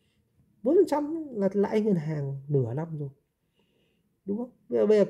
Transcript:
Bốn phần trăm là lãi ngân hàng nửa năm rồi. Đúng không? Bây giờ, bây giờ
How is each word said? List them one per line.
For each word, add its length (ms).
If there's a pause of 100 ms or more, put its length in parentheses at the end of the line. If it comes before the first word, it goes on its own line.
(640)
Bốn 120
phần 120
trăm 480
là 180
lãi 280
ngân 140
hàng 540
nửa 260
năm 240
rồi. 120 (1120)
Đúng 140
không? 120 (180)
Bây 100
giờ, 80
bây 120
giờ 120